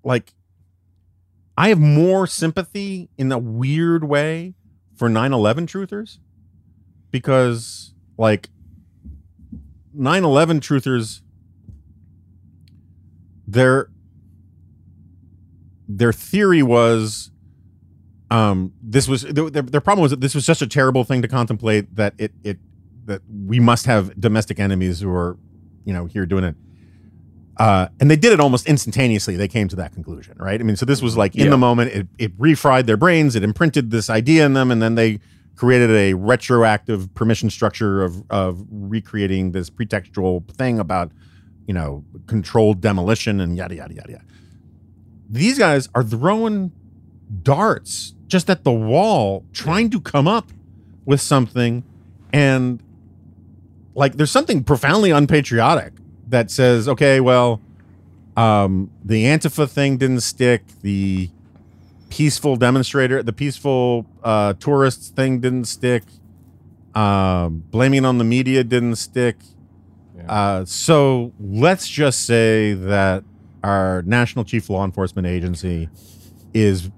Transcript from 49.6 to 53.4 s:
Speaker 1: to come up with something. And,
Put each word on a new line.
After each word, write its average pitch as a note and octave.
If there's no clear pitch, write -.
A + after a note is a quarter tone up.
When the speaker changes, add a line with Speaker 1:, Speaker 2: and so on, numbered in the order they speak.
Speaker 1:
to A3
come C#3+
up G#3+
with C3+
something. A#2+
And, C3